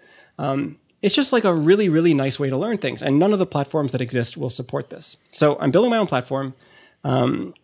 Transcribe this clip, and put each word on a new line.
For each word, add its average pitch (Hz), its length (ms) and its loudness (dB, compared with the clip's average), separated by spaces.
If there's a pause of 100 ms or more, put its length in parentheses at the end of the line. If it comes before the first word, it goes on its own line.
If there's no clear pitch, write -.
(400)
Um, 143 380 -4 (260)
it's 202 120 2
just, 277 160 0
like, 233 120 2
a 190 100 4
really, 180 340 4
really 165 280 4
nice 135 240 -2
way 139 100 -2
to 131 80 -2
learn 208 220 -2
things. 123 240 -6
And 143 160 2
none 196 120 4
of 208 60 2
the 185 80 0
platforms 143 460 -2
that 127 100 -4
exist 120 360 -4
will 135 120 -6
support 135 400 -8
this. - 280 -16 (120)
So 147 300 2
I'm 143 100 0
building 208 220 4
my 226 60 2
own 208 100 0
platform. 135 480 -4 (480)
Um, 131 500 0 (100)